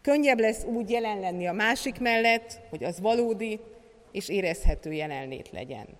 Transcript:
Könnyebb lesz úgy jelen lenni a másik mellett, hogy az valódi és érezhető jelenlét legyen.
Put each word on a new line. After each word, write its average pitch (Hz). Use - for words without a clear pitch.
Könnyebb 285
lesz 220
úgy 226
jelen 226
lenni 180
a 175
másik 226
mellett, 226
hogy 156
az 170
valódi 226
és -
érezhető 170
jelenlét 135
legyen. 110